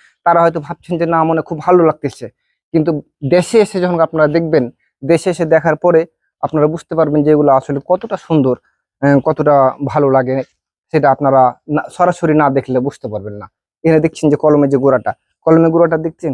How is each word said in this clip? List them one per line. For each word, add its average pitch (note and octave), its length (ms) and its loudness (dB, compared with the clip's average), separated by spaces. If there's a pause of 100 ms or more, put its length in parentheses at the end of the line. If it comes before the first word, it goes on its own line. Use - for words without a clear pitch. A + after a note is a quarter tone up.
(260)
তারা E3+ 140 2
হয়তো E3+ 200 0
ভাবছেন E3 380 -10
যে E3 80 -2
না, E3 180 -2
মনে D#3+ 180 -2
খুব E3 160 -10
ভালো F3+ 280 2
লাগতেছে, C3 400 -4 (480)
কিন্তু D#3+ 160 0 (400)
দেশে F3 320 2
এসে G3 180 -4
যখন F3 200 -2
আপনারা D#3 280 0
দেখবেন, D#3 360 0 (380)
দেশে D#3+ 280 0
এসে E3+ 160 -2
দেখার D#3 300 2
পরে E3+ 240 2 (420)
আপনারা D3 240 0
বুঝতে D#3+ 280 -6
পারবেন D3+ 280 0
যে D3 100 2
এগুলো D3+ 200 2
আসলে C3+ 340 -2
কতটা F#3 300 -4
সুন্দর, C3+ 380 0 (480)
আহ, C#3+ 220 4
কতটা D3+ 300 0 (300)
ভালো C#3+ 260 0
লাগে, C3 260 0 (560)
সেটা D3 180 0
আপনারা C3+ 300 2 (280)
না, D3+ 220 -4
সরাসরি F3 440 -2
না D3+ 160 2
দেখলে C3 300 -4
বুঝতে C3 280 -10
পারবেন G#2 300 -12
না। G2+ 100 -18 (360)
এখানে D#3+ 160 2
দেখছেন D#3+ 300 -4
যে D3 60 0
কলমের D3 340 2
যে C#3 80 0
গোড়াটা, B2+ 340 0 (340)
কলমের D#3+ 260 2
গোড়াটা E3 260 0
দেখছেন D#3+ 340 -8